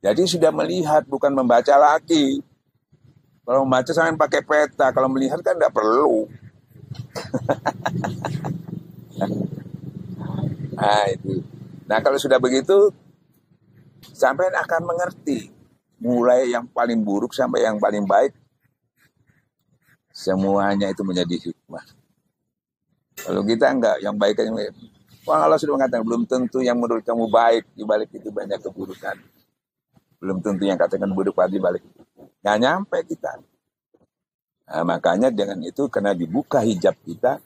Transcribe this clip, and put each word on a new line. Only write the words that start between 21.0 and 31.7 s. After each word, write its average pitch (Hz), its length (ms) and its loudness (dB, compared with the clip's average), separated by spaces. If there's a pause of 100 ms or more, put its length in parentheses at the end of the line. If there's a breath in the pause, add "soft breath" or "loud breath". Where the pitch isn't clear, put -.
menjadi 90 320 -2
hikmah. - 480 -14 (1400)
Kalau 98 240 -2
kita 117 240 4
enggak, 117 320 0
yang 104 160 -4
baik 104 240 2
aja, 110 80 -2 (800)
wah, 156 160 4
Allah 156 160 4
sudah 147 160 -2
mengatakan, 123 240 0
"Belum 117 240 -2
tentu 127 400 -2
yang 120 160 0
menurut 117 240 -2
kamu 117 240 0
baik 117 480 2
di 107 80 -10
balik 107 320 0
itu 104 160 -12
banyak 101 320 -8
keburukan." 95 560 -12 (960)
Belum 92 240 -6
tentu 98 240 -2
yang 95 160 0
katakan 95 320 -2
buruk 98 240 -2
pasti 92 240 0
balik 90 240 -4